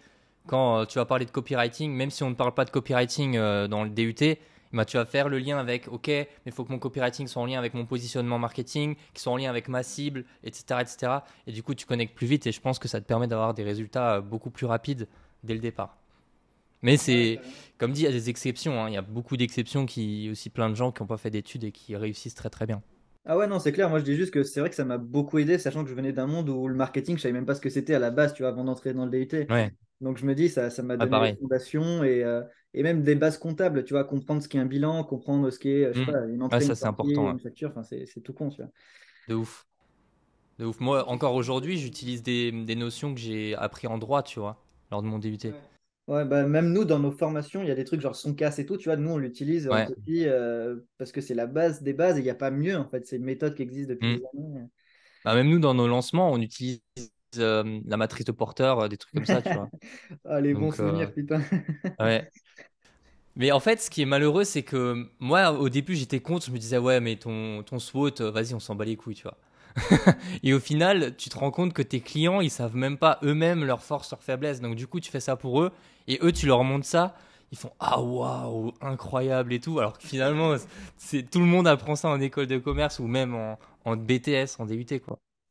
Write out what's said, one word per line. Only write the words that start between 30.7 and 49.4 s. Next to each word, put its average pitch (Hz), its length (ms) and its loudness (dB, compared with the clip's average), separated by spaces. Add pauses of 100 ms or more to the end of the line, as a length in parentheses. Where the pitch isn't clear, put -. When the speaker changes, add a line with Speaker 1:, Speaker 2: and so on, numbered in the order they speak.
Speaker 2:
ça 127 120 -6
m'a 123 160 -2
Speaker 1:
Ah, 117 80 2
Speaker 2:
donné - 0 -
Speaker 1:
pareil. 110 300 4
Speaker 2:
les - 20 -20
fondations 151 640 0
et, 123 200 4
euh, 120 180 -2 (300)
et 143 100 0
même 160 200 2
des 143 140 6
bases 151 220 2
comptables, 156 460 0
tu 143 80 -6
vois, 139 120 2
comprendre 143 380 -2
ce 147 60 -16
qu'est 139 100 -2
un 131 80 2
bilan, 151 380 0
comprendre 139 460 0
ce 127 80 -8
qu'est, 139 260 2
euh, 120 80 2
je 123 60 -2
sais 131 60 0
Speaker 1:
Hmm. 147 80 0
Speaker 2:
pas, 127 140 0
une 120 240 -4
Speaker 1:
Ouais, 120 100 6
Speaker 2:
entrée, - 20 4
Speaker 1:
ça, 139 120 2
Speaker 2:
une - 20 0
Speaker 1:
c'est 107 100 -4
Speaker 2:
sortie, - 20 2
Speaker 1:
important, 143 400 0
ouais. 90 60 -2
Speaker 2:
une 123 60 -8
facture, 139 300 -8
enfin, 120 120 -12
c'est, 127 240 -12
c'est - 160 -18
tout 127 100 -14
con, 147 180 -6
tu 143 120 -12
vois. - 80 -14 (580)
Speaker 1:
De 113 60 -2
ouf. 113 320 -6 (920)
De 113 80 -6
ouf. 113 140 -6
Moi, 127 280 2
encore 123 260 0
aujourd'hui, 131 440 -2
j'utilise 123 440 -8
des, 120 300 0
des 113 240 -4
notions 120 380 -6
que 120 60 -10
j'ai 107 360 -4
appris - 300 0
en 113 120 -2
droit, 123 240 2
tu - 180 -10
vois, 104 240 -8 (260)
lors 104 120 -2
de 110 60 -2
mon 110 100 -2
D 107 120 -4
U 107 80 -6
T. 110 100 -6
Speaker 2:
Ouais. 101 120 -8 (460)
Ouais, 147 180 0
bah, 139 220 4
même 160 260 4
nous, 202 140 4
dans 156 120 4
nos 143 140 2
formations, 156 500 -4
il 170 60 -2
y - 20 0
a 131 40 0
des 131 100 -2
trucs 156 160 -2
genre 135 160 -4
Soncas 147 420 -2
et 143 60 -4
tout, 135 140 -4
tu 156 100 -6
vois, 160 80 2
nous, 151 140 -2
on 160 80 -2
l'utilise 143 500 -2